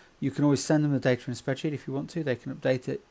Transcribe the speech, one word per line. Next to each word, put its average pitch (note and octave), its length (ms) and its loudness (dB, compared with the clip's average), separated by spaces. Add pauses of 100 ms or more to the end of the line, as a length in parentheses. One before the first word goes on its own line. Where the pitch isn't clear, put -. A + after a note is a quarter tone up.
(200)
you C#3 120 -2
can C#3+ 140 0
always C#3+ 180 4
send D3+ 200 4
them D3 100 2
the C3 60 2
data B2 280 2
in B2 60 -4
a - 20 -4
spreadsheet C#3+ 380 -4
if - 140 -8
you C3+ 60 -6
want D3 180 -6
to. E3 120 -4
They C3 120 0
can C3 200 -10
update C3 320 0
it, C#3 240 -6